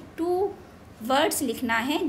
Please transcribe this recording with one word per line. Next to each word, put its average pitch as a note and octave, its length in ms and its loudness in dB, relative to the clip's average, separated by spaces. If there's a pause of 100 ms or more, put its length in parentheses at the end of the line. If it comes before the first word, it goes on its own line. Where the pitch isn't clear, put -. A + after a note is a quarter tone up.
(180)
two F4+ 340 2 (520)
words C4+ 380 2
लिखना A3+ 360 0
है C4 200 0 (120)